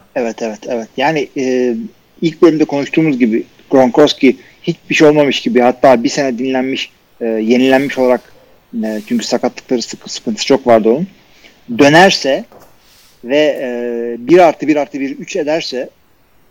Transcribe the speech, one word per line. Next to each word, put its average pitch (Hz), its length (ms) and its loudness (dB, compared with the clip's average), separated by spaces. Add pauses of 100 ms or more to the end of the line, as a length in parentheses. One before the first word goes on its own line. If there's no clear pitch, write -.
(140)
Evet, 117 280 -6
evet, 107 260 -8
evet. 113 280 -8
Yani, 147 400 -2
e, 127 400 -2 (440)
ilk 160 220 -4
bölümde 156 220 4
konuştuğumuz 143 540 -2
gibi 117 280 0 (240)
Gronkowski 131 640 2 (260)
hiçbir - 320 -8
şey 156 140 6
olmamış 147 320 2
gibi, 123 200 0
hatta 123 440 4
bir - 40 -2
sene 135 300 -4
dinlenmiş, 131 540 -6 (280)
e, 117 60 -6
yenilenmiş 123 720 2
olarak, 123 340 0 (520)
e, - 220 -6
çünkü 120 200 -4
sakatlıkları - 560 -4
sıkı-, - 300 -16
sıkıntısı - 340 -8
çok 131 200 0
vardı 113 220 4
onun. 151 180 0 (720)
Dönerse 156 640 4 (800)
ve, 139 380 0
e, 120 560 -6
bir 131 200 2
artı 151 300 2
bir 151 80 2
artı 143 240 -4
bir 139 180 -8
üç 196 180 -10
ederse 151 540 -6 (600)